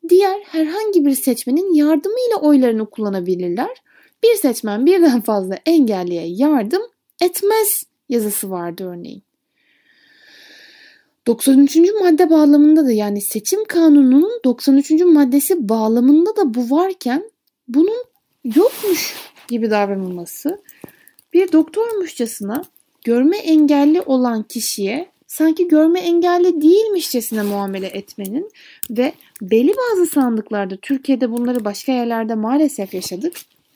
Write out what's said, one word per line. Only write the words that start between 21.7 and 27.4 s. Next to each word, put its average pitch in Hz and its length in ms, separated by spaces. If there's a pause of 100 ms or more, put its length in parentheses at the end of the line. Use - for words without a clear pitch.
görme 262 320
engelli 302 640
olan 247 420
kişiye 220 680 (180)
sanki 320 420
görme 320 320
engelli 349 640
değilmişçesine 320 800